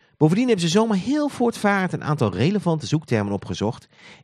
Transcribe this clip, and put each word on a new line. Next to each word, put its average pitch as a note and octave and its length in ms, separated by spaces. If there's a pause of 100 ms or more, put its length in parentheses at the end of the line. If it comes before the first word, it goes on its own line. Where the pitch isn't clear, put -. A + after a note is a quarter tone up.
(180)
Bovendien F#3 300
hebben F#3+ 180
ze E3 60
zomaar G#3+ 260
heel C#4+ 320
voortvarend G3+ 640
een - 100
aantal C3+ 300
relevante D#3+ 540
zoektermen G#2+ 460
opgezocht G2+ 540 (360)